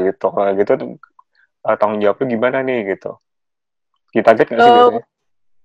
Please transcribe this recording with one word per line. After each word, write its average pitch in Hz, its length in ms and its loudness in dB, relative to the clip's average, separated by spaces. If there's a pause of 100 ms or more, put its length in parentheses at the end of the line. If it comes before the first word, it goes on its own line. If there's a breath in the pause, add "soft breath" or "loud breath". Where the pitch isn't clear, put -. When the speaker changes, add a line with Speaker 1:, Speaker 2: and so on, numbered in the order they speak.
Speaker 1:
gitu. 95 220 -4
Kalau 101 240 -2
gitu, 101 200 0 (920)
eh, 110 160 -2
tanggung 107 240 0
jawabnya 101 220 -2 (100)
gimana 127 240 -2
nih 120 340 -4
gitu? - 220 -12 (960)
Ditarget 113 320 2
nggak - 160 -2
sih 240 80 6
Speaker 2:
Eh, 240 80 6
Speaker 1:
biasanya? 240 280 2 (600)